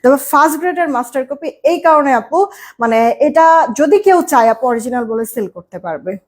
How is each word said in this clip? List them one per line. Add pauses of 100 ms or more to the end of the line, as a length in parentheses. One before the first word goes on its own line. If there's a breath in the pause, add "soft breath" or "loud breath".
তবে
ফার্স্ট
গ্রেডের
মাস্টার
কপি। (140)
এই
কারণে
আপু (340 loud breath)
মানে
এটা (120)
যদি
কেউ
চায়
আপু
অরিজিনাল
বলে
সেল
করতে
পারবে। (120)